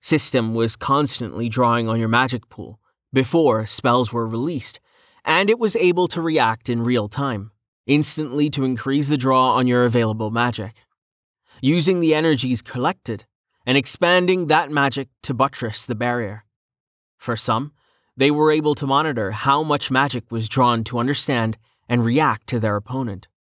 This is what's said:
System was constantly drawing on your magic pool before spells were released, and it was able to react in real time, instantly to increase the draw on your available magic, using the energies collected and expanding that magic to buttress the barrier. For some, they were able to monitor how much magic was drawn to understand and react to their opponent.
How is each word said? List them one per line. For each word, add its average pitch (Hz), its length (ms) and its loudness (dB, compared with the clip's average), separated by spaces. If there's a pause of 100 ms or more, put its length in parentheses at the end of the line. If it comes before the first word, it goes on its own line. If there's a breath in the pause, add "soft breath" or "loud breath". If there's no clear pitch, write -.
System 120 520 0
was 113 220 0
constantly 120 720 -2
drawing 117 400 0
on 113 100 0
your 113 120 0
magic 123 400 0
pool - 280 -16 (360)
before 131 500 2
spells 120 480 0
were 117 140 -2
released, 117 520 -6 (460 soft breath)
and 180 240 2
it 226 100 2
was 220 180 0
able 180 300 2
to 170 140 -4
react 139 480 0
in 117 160 0
real 117 240 0
time, 110 420 -6 (360)
instantly 147 640 0
to 143 120 -4
increase 135 460 -2
the 147 80 0
draw 131 380 2
on 127 120 2
your 123 200 4
available 110 440 0
magic, 117 440 -2 (880 soft breath)
using 170 380 2
the 160 140 4
energies 135 460 0
collected 127 640 -6 (400)
and 131 140 2
expanding 180 720 2
that 151 220 2
magic 143 380 0 (140)
to - 100 -6
buttress 123 540 -2
the 123 80 -4
barrier. 113 500 -4 (720)
For - 180 -6
some, 120 380 -2 (440)
they 139 160 4
were 151 180 4
able 151 240 2
to - 100 -8
monitor 135 460 0
how 139 320 0
much 147 300 -2
magic 135 360 0
was 113 200 -6
drawn 120 340 2
to 120 160 -6
understand 120 580 -2 (320)
and 120 160 2
react 123 440 0
to 123 100 -2
their 107 160 0
opponent. 104 540 -6 (140)